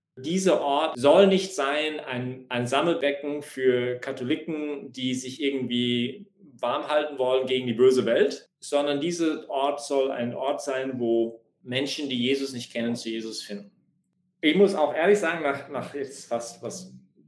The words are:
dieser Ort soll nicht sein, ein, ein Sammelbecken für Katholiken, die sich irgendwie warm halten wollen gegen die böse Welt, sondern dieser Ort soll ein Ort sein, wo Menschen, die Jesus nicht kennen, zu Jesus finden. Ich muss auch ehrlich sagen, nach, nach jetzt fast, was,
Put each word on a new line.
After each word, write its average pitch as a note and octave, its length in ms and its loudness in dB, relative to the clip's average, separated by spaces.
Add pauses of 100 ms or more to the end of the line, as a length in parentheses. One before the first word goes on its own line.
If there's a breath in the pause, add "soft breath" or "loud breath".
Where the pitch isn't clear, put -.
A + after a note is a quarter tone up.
(160)
dieser F3 460 2
Ort C#3+ 360 0
soll D#3+ 300 8
nicht F#3+ 260 2
sein, D3+ 460 -2
ein, B2+ 500 -8
ein B2 160 -2
Sammelbecken C#3+ 800 0
für B2 560 0
Katholiken, C#3+ 920 -6
die B2+ 220 -4
sich B2+ 300 -6
irgendwie B2 840 -2 (340)
warm B2+ 280 -2
halten D3+ 320 0
wollen B2+ 260 2
gegen B2+ 220 0
die A#2 60 0
böse B2 340 6
Welt, C3 420 2 (100)
sondern C#3+ 400 0
dieser E3 480 -2
Ort C#3+ 360 0
soll C3+ 260 2
ein A#2+ 240 -4
Ort C3+ 300 -4
sein, C3 360 -4
wo A#2 440 0 (180)
Menschen, C3+ 480 -4
die B2+ 80 -2
Jesus C3+ 360 0
nicht A#2+ 200 -10
kennen, A#2 220 -2
zu A#2 140 -8
Jesus A2+ 340 -8
finden. G2+ 260 -12 (720)
Ich D#3+ 140 2
muss F#3+ 180 6
auch D3 220 0
ehrlich F#3+ 240 4
sagen, E3 240 -2
nach, C3+ 260 -4
nach B2+ 240 -8
jetzt C#3 320 -10
fast, - 380 -8
was, - 280 -12 (360)